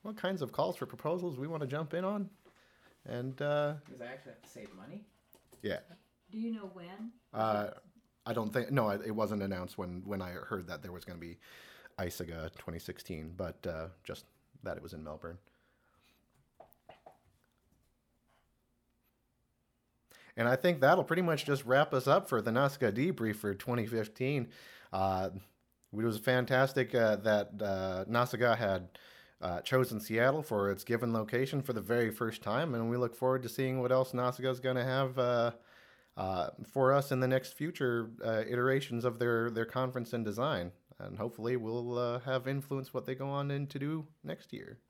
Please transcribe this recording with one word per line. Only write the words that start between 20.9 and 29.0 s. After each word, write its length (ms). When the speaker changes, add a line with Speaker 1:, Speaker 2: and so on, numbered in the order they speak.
Speaker 1:
pretty 200
much 220
just 200
wrap 280
us 120
up 240
for 120
the 100
Nazca 400
debrief 460
for 180
twenty 320
fifteen. 640
Uh, 360
it 60
was 140
fantastic, 800
uh, 220
that, 320
uh, 480
Nasaga 480
had, 300